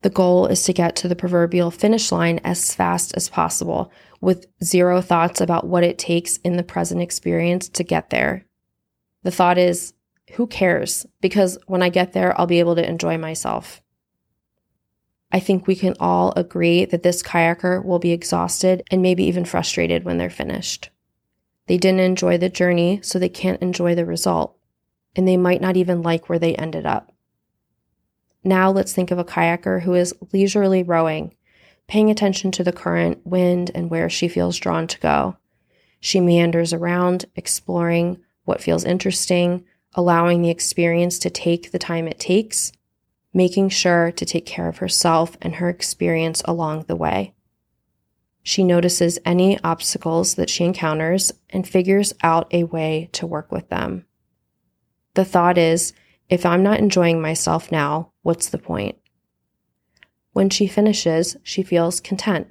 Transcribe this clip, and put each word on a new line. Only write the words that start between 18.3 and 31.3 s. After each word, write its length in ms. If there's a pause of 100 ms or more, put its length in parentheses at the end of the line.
and 120
maybe 240
even 200
frustrated 600
when 120
they're 120
finished. 600 (760)
They 100
didn't 220
enjoy 380
the 120
journey, 540
so 160
they 100
can't 320
enjoy 340
the 100
result, 520 (580)
and 120
they 100
might 240
not 160
even 240
like 280
where 100
they 160
ended 300
up. 260 (1300)
Now 280
let's 220
think 180
of 80
a 60
kayaker 560
who 120
is 220 (160)
leisurely 500
rowing, 540 (520)